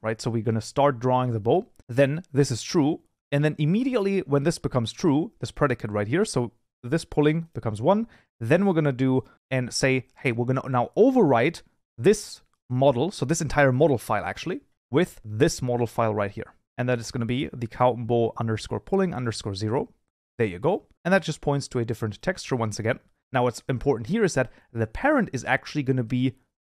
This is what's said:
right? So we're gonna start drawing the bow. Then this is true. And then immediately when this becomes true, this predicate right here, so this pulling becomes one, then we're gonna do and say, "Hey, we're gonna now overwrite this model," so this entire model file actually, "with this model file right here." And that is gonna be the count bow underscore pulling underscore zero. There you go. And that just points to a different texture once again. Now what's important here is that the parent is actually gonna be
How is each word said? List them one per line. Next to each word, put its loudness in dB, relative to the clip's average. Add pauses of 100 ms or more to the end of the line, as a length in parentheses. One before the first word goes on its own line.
right? -4
So -2
we're -2
gonna 0
start 0
drawing 0
the -2
bow. 2 (200)
Then 2 (100)
this 2
is -4
true. 0 (320)
And 2
then 0
immediately 2
when 0
this 0
becomes -2
true, 0
this -8
predicate -2
right -2
here, 0
so -2 (300)
this -2
pulling 0
becomes -6
one, 2 (340)
then 2
we're 2
gonna 2
do 2 (260)
and -2
say, 0 (100)
"Hey, -2
we're -2
gonna 0
now 0
overwrite 4 (340)
this 0 (280)
model," 2
so -4
this -2
entire 4
model 4
file -2
actually, -8 (280)
"with 0
this 0
model -2
file 0
right -2
here." -14 (220)
And -2
that 0
is -12
gonna -4
be -4
the -6
count 0
bow 2
underscore -4
pulling 0
underscore -6
zero. -4 (460)
There 2
you -8
go. -2 (180)
And 2
that 2
just -6
points -2
to -2
a -2
different -6
texture -4
once -4
again. -2 (320)
Now 2
what's -2
important -2
here 0
is 0
that -2 (200)
the -2
parent 0
is -6
actually -2
gonna 0
be -2 (320)